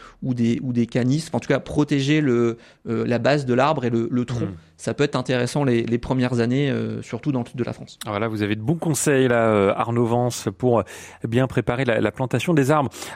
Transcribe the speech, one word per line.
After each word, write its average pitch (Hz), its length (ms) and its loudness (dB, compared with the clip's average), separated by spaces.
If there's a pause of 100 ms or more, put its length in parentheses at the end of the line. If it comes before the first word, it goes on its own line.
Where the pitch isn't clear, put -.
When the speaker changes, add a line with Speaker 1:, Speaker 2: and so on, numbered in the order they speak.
(220)
Speaker 1:
ou 131 140 -4
des, 117 260 2
ou 131 100 -4
des 120 140 0
canisses. 127 440 0
Enfin, - 80 -4
en - 20 -4
tout - 80 -8
cas, 135 120 2
protéger 147 600 0
le, 120 360 2 (300)
euh, 113 200 -2
la 120 100 0
base 131 300 0
de 120 80 2
l'arbre 131 300 2
et 120 40 -2
le, 117 220 0
le 123 120 0
tronc. 120 220 -4
Speaker 2:
Hmm. 98 100 -8 (220)
Speaker 1:
Ça - 160 -6
peut 143 100 0
être 147 120 0
intéressant 127 480 0
les, 120 180 2
les 113 160 0
premières 123 420 0
années, 131 300 0
euh, 113 320 -4
surtout 120 300 -6
dans 131 80 0
le 117 80 -4
sud - 100 -16
de 120 60 -2
la 113 100 -6
France. - 320 -18
Speaker 2:
Ah, 110 60 -6
voilà, 104 160 -2
vous 107 160 -4
avez 104 120 0
de 110 60 -4
bons 131 140 0
conseils 143 520 2
là, 117 220 4
euh, 104 260 4
Arnaud 117 300 0
Vance, 120 420 -2 (120)
pour, 120 200 4
euh, 95 40 2 (440)
bien 123 200 2
préparer 127 380 -2
la, 113 160 2
la 104 100 2
plantation 131 420 -2
des 139 160 4
arbres. 147 220 2 (240)